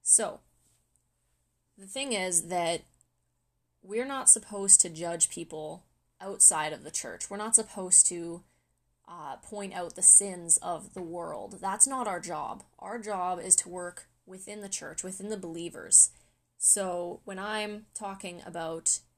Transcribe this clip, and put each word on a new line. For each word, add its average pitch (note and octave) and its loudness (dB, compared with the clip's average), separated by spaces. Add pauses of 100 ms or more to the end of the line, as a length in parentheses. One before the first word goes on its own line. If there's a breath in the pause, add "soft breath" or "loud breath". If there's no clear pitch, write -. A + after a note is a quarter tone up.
So, - 2 (1400)
the G3 -20
thing C4+ -4
is F#3 0
that E3+ 0 (1000)
we're G#3+ -4
not C4+ 2
supposed G3 6
to F3+ 2
judge E3 -2
people D#3+ -12 (340)
outside E3 4
of - -14
the D#3 -14
church. - -8
We're G3+ -10
not A3 -2
supposed F#3+ 4
to, E3+ -6 (640)
uh, D3+ -12
point G3+ -12
out F3 -8
the F#3 -2
sins F3 6
of F3 -6
the F#3+ -10
world. E3 -10
That's G3 2
not C4 -6
our F3+ -4
job. D3+ -8 (160)
Our G#3+ -10
job G3 -4
is F#3 4
to - -4
work F3 -12 (200)
within F#3+ -14
the G3 -12
church, - -8
within F#3+ -10
the G#3+ -6
believers. E3+ 2 (480 soft breath)
So F3 0
when F#3+ -10
I'm G#3+ -6
talking G3 -10
about E3 -4 (180)